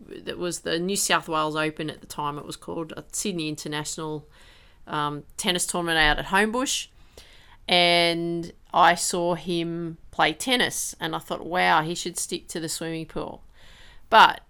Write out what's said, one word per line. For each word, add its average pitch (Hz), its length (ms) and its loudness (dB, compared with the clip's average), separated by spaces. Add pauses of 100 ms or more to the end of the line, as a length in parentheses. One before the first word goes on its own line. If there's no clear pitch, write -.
(240)
that - 140 -10
was 175 220 -6
the 165 180 -2
New 185 180 -2
South 175 320 0
Wales 156 280 0
Open 156 340 -4
at - 100 -16
the - 60 -20
time. 147 320 -6
It - 60 -12
was - 120 -12
called 170 400 -10
a - 160 -14
Sydney 170 360 -4
International, 151 800 -8 (600)
um, 147 340 -4 (140)
tennis 180 300 -2
tournament 170 320 0
out 151 200 6
at - 80 -6
Homebush, 220 600 0 (800)
and 170 840 2 (220)
I 170 220 8
saw 175 400 0
him 170 600 -4 (120)
play 156 220 2
tennis, - 640 -2
and 160 160 -4
I 160 60 -4
thought, - 260 -8
"Wow, 180 360 4
he 165 120 -4
should 175 240 -6
stick - 300 -8
to - 100 -8
the 160 100 -6
swimming 165 380 -6
pool." - 380 -10 (680)
But 208 400 8